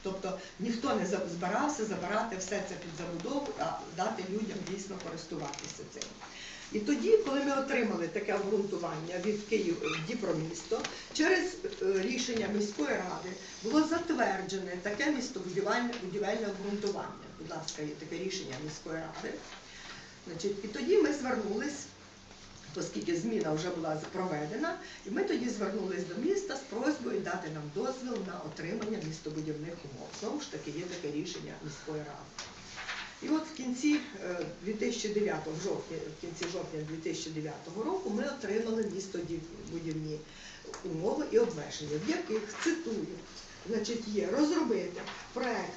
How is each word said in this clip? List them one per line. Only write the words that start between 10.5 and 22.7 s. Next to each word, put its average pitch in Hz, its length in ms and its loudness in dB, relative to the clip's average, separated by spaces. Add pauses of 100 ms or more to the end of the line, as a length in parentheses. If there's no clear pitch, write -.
через, 330 420 6 (260)
е, 190 200 6
рішення 226 460 2
міської 208 420 2
ради 180 400 0 (340)
було 285 200 6
затверджене 196 1000 2
таке 208 300 2
містобудівельне, 208 840 2 (100)
будівельне 202 440 2
обґрунтування. 202 800 -2 (120)
Будь 160 120 -8
ласка, 156 300 -4
є 151 60 -2
таке 165 360 -4
рішення 180 400 -2
міської 160 320 -6
ради. 160 420 -6 (880)
Значить, 180 360 0
і 220 40 -4
тоді 349 300 6
ми 294 160 8
звернулись 233 720 0 (920)